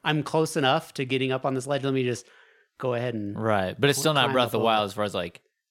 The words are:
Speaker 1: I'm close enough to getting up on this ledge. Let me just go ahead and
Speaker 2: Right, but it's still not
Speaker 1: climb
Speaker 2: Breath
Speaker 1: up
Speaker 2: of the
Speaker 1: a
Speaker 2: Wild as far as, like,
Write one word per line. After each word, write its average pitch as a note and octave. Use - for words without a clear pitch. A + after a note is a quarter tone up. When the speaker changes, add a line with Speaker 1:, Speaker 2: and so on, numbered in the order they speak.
Speaker 1:
I'm D3+
close D#3+
enough D3
to C#3+
getting C3
up C3
on C3+
this C3
ledge. C#3
Let C#3
me C3
just B2
go B2+
ahead A#2+
and G#2
Speaker 2:
Right, G2+
but C#3
it's C3+
still D3+
not C3+
Speaker 1:
climb C3+
Speaker 2:
Breath C3
Speaker 1:
up A#2
Speaker 2:
of -
the A2+
Speaker 1:
a A2
Speaker 2:
Wild A2
as F#2
far G#2
as, F#2+
like, F2